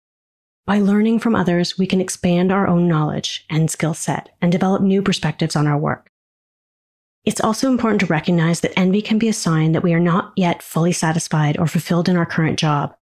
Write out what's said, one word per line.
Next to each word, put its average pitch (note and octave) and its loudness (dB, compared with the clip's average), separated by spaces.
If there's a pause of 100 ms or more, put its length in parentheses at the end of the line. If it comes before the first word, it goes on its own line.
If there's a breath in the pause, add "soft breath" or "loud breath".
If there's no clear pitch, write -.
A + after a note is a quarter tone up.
(640)
By G3+ 0
learning G#3 2
from A3+ 0
others, F3 0
we F#3 0
can F#3 0
expand F3+ 0
our F#3+ 2
own F3 2
knowledge D3+ -2
and D#3+ 0
skill D#3+ -4
set - -6 (120)
and E3+ 2
develop F#3+ 0
new G3 2
perspectives E3 -2
on D3 0
our D3 0
work. D3 -4 (1160)
It's - -2
also A3 0
important A#3 2
to F#3 0
recognize E3 0
that - -4
envy F#3 2
can G#3+ 0
be A3+ 0
a G#3+ 0
sign D#3+ 0
that D#3+ 0
we F3 2
are E3 2
not F3 0
yet F3 -2
fully E3+ -2
satisfied D#3+ -2
or E3+ 0
fulfilled E3+ 0
in F3+ 2
our E3+ 0
current - -2
job. D3+ -2